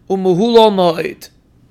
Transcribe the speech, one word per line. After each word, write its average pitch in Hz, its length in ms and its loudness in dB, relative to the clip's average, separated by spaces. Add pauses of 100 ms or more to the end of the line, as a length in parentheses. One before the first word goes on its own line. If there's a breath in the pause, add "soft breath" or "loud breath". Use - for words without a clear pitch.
U'Muhulol 202 640 2
Ma'od." 175 560 -4 (420)